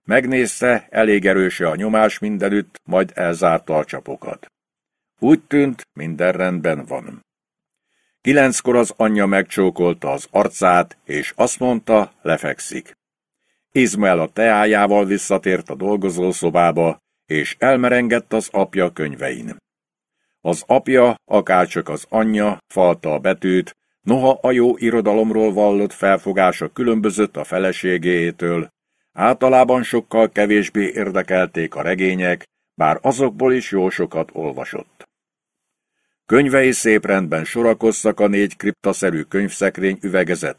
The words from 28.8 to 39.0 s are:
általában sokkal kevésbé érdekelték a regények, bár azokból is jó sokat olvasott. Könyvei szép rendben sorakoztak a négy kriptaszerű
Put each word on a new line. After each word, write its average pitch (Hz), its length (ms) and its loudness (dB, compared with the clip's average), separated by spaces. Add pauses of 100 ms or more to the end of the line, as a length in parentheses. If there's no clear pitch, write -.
általában 127 720 2
sokkal 113 480 0
kevésbé 104 640 0
érdekelték 92 800 -2
a 71 80 -8
regények, 90 640 -2 (300)
bár 78 280 0
azokból 131 500 0
is 127 180 -2
jó 92 180 0
sokat 82 440 -4
olvasott. - 760 -10 (1160)
Könyvei 131 460 4
szép 107 340 2
rendben 85 380 -2
sorakoztak 113 760 0
a 104 60 4
négy 101 300 0
kriptaszerű 95 640 -4